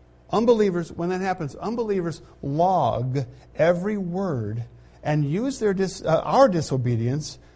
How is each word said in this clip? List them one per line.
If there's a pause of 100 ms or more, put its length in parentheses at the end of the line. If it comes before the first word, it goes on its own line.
(320)
unbelievers,
when
that
happens,
unbelievers (200)
log (380)
every
word (400)
and
use
their
dis-,
uh,
our
disobedience (180)